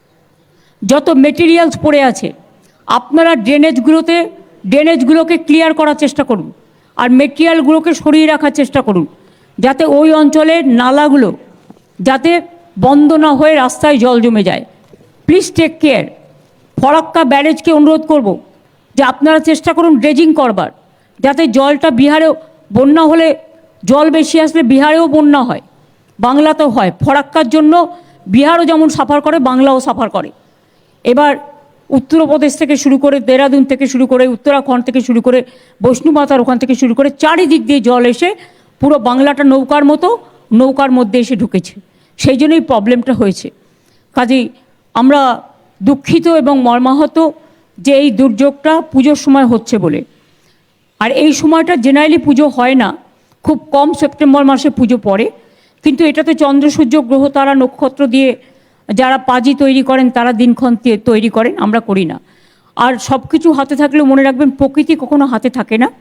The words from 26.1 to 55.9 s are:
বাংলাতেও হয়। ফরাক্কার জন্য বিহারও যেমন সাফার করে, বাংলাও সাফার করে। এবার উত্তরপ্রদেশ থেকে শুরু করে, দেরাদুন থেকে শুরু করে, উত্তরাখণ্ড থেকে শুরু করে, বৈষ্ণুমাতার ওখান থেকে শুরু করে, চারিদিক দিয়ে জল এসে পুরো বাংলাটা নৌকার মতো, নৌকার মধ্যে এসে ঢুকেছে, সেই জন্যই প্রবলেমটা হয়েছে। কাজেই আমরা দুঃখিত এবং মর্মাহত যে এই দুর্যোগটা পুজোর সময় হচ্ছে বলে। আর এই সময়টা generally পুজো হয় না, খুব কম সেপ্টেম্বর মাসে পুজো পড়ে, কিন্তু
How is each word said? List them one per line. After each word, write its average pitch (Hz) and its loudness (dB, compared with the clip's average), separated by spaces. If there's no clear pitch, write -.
বাংলাতেও 294 0
হয়। 208 0
ফরাক্কার 277 0
জন্য 311 2
বিহারও 294 2
যেমন 320 2
সাফার 294 -2
করে, 302 -2
বাংলাও 262 0
সাফার 226 -4
করে। - -6
এবার 277 2
উত্তরপ্রদেশ 294 0
থেকে 294 0
শুরু 269 0
করে, 277 0
দেরাদুন 254 2
থেকে 269 -4
শুরু 254 -2
করে, 254 0
উত্তরাখণ্ড 269 -2
থেকে 262 -4
শুরু 233 -2
করে, 254 0
বৈষ্ণুমাতার 277 0
ওখান 247 0
থেকে 254 -2
শুরু 240 0
করে, 277 -4
চারিদিক 311 0
দিয়ে 277 0
জল 247 0
এসে 339 -2
পুরো 285 2
বাংলাটা 269 0
নৌকার 269 2
মতো, 320 0
নৌকার 262 2
মধ্যে 247 0
এসে 240 -2
ঢুকেছে, 190 -6
সেই 262 0
জন্যই 311 2
প্রবলেমটা 240 -2
হয়েছে। 202 -4
কাজেই 247 0
আমরা 262 0
দুঃখিত 285 0
এবং 285 0
মর্মাহত 269 0
যে 262 0
এই 277 2
দুর্যোগটা 269 0
পুজোর 277 0
সময় 277 2
হচ্ছে 226 -2
বলে। 165 -4
আর 226 -2
এই 302 0
সময়টা 330 0
generally 285 2
পুজো 285 2
হয় 254 -2
না, 233 0
খুব 302 -2
কম 294 0
সেপ্টেম্বর 285 0
মাসে 269 0
পুজো 240 -2
পড়ে, 214 -2
কিন্তু 302 0